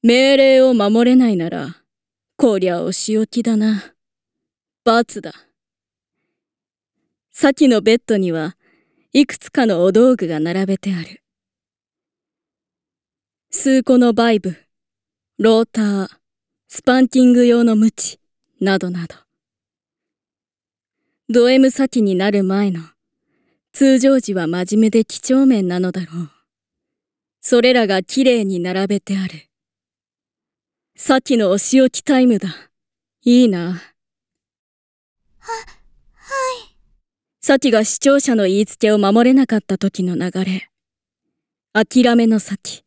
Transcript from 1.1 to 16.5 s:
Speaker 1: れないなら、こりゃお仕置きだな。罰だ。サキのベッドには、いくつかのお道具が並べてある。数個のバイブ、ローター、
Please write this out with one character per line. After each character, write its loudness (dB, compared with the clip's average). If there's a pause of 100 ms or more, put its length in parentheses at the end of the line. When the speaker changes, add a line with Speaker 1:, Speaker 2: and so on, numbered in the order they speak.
Speaker 1:
れ 4
な 4
い -2
な -4
ら、 -12 (540)
こ 0
り -2
ゃ -4
お -6
仕 -4
置 -2
き -6
だ -2
な。 -4 (880)
罰 0
だ。 -18 (2000)
サ 0
キ 0
の 2
ベ 2
ッ -2
ド -2
に -2
は、 -6 (560)
い 2
く -10
つ -10
か 0
の 0
お 4
道 4
具 -4
が -6
並 -4
べ -4
て -6
あ -8
る。 -20 (2250)
数 0
個 2
の 4
バ 2
イ 0
ブ、 -10 (840)
ロ 4
ー -2
タ -6
ー、 -2 (600)